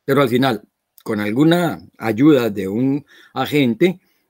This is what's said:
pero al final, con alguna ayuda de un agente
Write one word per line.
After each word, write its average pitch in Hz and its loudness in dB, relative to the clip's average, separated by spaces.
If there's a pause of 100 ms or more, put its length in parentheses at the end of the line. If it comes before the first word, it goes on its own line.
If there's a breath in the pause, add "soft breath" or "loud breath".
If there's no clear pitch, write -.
pero 139 0
al 139 2
final, 123 0 (400)
con 107 -6
alguna 139 0 (180)
ayuda 120 2
de 98 -6
un 135 -4 (260 soft breath)
agente 139 0 (300)